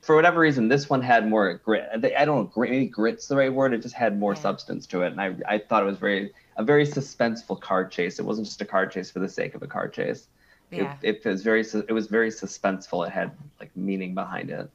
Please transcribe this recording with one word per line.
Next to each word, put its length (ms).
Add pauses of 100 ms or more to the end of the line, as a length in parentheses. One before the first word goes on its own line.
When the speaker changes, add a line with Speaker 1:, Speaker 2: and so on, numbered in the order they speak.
Speaker 1:
For 120
whatever 260
reason, 280
this 220
one 120
had 260
more 260 (100)
grit. 240 (280)
I 80
don't 120
know, 80
grit, 260
maybe 160
grit's 400
the 100
right 160
word. 220
It 80
just 120
had 240
more 160
Speaker 2:
Yeah. 60
Speaker 1:
substance 480
to 140
it. 100
And 80
I, 140 (140)
I 100
thought 240
it 40
was 120
very, 320 (260)
a 60
very 240
suspenseful 760
car 260
chase. 320
It 60
wasn't 220
just 140
a 60
car 200
chase 240
for 80
the 100
sake 260
of 80
a 40
car 220
chase. 400 (420)
It, 120
Speaker 2:
Yeah. 200
Speaker 1:
it 220
was 180
very 220
su-, 240
it 60
was 120
very 240
suspenseful. 760
It 60
had, 180 (300)
like, 160
meaning 380
behind 360
it 240